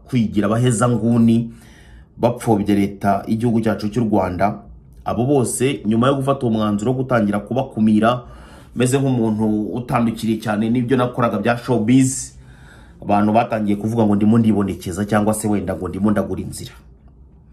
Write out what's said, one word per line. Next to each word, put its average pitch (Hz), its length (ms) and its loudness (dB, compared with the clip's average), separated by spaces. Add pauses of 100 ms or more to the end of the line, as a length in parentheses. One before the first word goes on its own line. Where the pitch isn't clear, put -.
kwigira 104 420 -2
abahezanguni, 117 1080 2 (640)
bapfobya 104 580 0
leta 101 520 -2
y'igihugu 113 340 0
cyacu 107 280 -2
cy'u 110 160 -2
Rwanda. 95 540 0 (460)
Abo 104 220 -2
bose 135 600 0
nyuma 113 200 2
yo 139 80 4
gufata 135 320 -2
uwo 113 80 0
mwanzuro 107 380 0
wo 127 100 -2
gutangira 104 360 0
kubakumira, 113 840 0 (540)
meze 127 220 2
nk'umuntu 107 760 0
utandukiriye 117 680 -2
cyane 110 300 -2
n'ibyo 123 260 2
nakoraga 120 420 0
bya 117 200 0
showbiz, 131 800 2 (640)
abantu 104 300 2
batangiye 107 440 0
kuvuga 113 300 0
ngo 104 100 2
ndimo 107 220 4
ndibonekeza 98 640 0
cyangwa 107 300 0
se 107 140 -4
wenda 92 280 -2
ngo 90 120 -8
ndimo 107 220 0
ndagura 104 300 -2
inzira. - 320 -12 (800)